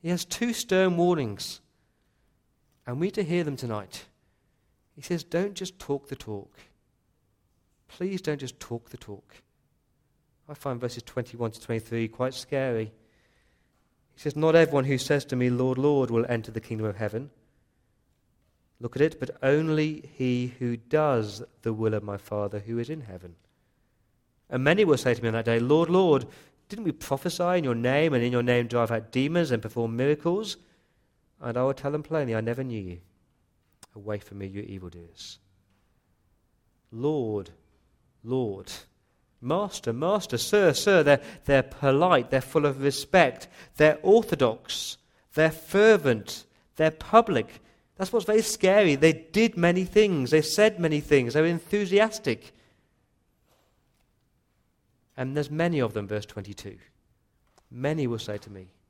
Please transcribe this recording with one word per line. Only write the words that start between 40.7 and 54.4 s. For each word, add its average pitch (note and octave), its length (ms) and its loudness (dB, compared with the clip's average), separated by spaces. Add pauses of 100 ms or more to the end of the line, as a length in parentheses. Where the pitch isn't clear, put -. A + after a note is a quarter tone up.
Sir." F#3 280 4
They're, C#3+ 200 6 (240)
they're C#3 160 4
polite, C#3 680 2
they're C3+ 120 2
full D3 240 0
of C3+ 160 -2
respect, C#3+ 640 2 (280)
they're D3+ 260 6
orthodox, F3 960 2 (340)
they're D#3 180 4
fervent, D#3+ 920 2 (320)
they're D#3+ 140 2
public. D#3+ 720 2 (340)
That's F#3+ 160 -6
what's G#3+ 140 0
very G#3+ 160 4
scary. F#3+ 520 4
They D#3 200 4
did A3 420 0
many F3 280 2
things, F3+ 460 2
they D#3 120 6
said G#3 360 2
many D#3 220 0
things, C3 320 2
they D3+ 80 2
were D#3+ 60 4
enthusiastic. G3 1040 0 (2750)